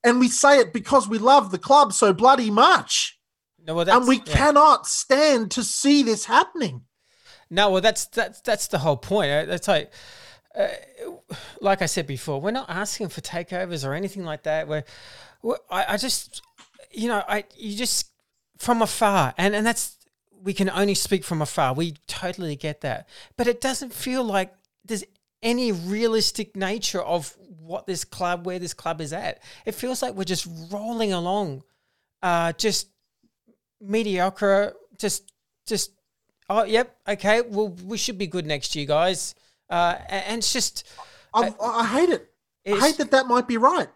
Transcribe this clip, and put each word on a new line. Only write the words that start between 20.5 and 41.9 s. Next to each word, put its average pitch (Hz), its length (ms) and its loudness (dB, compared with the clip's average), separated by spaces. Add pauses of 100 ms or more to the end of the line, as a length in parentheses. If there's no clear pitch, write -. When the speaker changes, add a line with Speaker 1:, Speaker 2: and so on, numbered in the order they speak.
Speaker 2:
can 190 180 0
only 196 240 0
speak - 280 -2
from 160 200 -4
afar. 139 320 0
We 160 200 -4 (120)
totally 175 480 -8
get 151 260 -10
that. - 260 -8 (300)
But 233 100 0
it 240 140 -2
doesn't 262 320 -6
feel 254 300 -4
like 196 280 -2 (320)
there's 202 200 -6 (400)
any 240 280 0
realistic 208 840 -2
nature 196 460 -4
of 165 340 -4 (240)
what 165 260 -12
this 185 180 -6
club, 175 440 -4
where 185 120 -6
this 175 140 -10
club 165 280 -8
is 147 120 -8
at. 180 280 -8 (240)
It 214 100 -6
feels 247 260 -6
like 247 140 -4
we're 190 80 -6
just 175 240 -4 (240)
rolling 220 420 -4
along, 175 500 -4 (600)
uh, 170 300 0
just - 340 -2 (920)
mediocre, 196 960 0 (240)
just, - 340 -6 (340)
just, - 260 -4 (580)
"Oh, 208 140 0
yep, 220 320 0 (120)
okay, 208 340 0
well, 214 280 -4 (160)
we 214 120 -8
should 208 200 -6
be 190 100 -6
good 165 180 -6
next 147 300 -6
year, 147 100 -6
guys." 160 500 0 (340)
Uh, 175 300 0
a-, - 140 -10 (160)
and 226 100 -4
it's 202 140 -2
just, - 340 -4 (460)
Speaker 1:
I've, 220 260 0
Speaker 2:
uh, 208 40 -6
Speaker 1:
I 233 240 0
hate 311 220 2